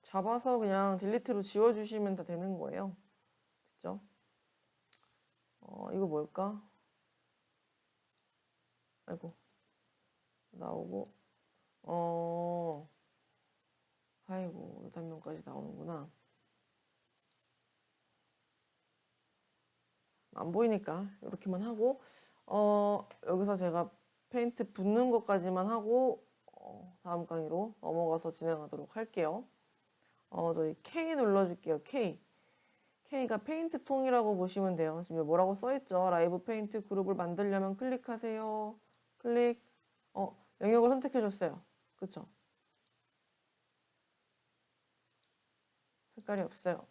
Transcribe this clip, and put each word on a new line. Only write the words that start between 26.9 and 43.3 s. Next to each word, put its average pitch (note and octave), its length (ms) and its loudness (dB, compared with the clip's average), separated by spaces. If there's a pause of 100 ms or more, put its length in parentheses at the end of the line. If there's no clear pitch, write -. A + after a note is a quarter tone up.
다음 F3 220 -2
강의로 E3 560 -4
넘어가서 E3 500 0
진행하도록 D3+ 640 -6
할게요. G#3+ 500 -2 (840)
어, E3+ 240 0
저희 D#3+ 300 0
K E4 320 -2
눌러줄게요. G3 680 4
K. A3 360 -2 (840)
K가 A#3+ 340 -2
페인트 D#4+ 440 -4
통이라고 B3+ 540 2
보시면 F#3 400 0
돼요. D#3+ 260 0
지금 E3 220 -2
뭐라고 F#3 300 4
써있죠? F#3+ 540 0
"라이브 F3 340 4
페인트 G#3+ 440 -4
그룹을 G3 280 0
만들려면 F#3+ 640 0
클릭하세요." A3 1000 -4 (380)
클릭. A#3+ 440 2 (520)
어, G3 220 -4 (260)
영역을 A#3 280 8
선택해줬어요. A3+ 720 0 (360)
그쵸? - 300 -10 (3750)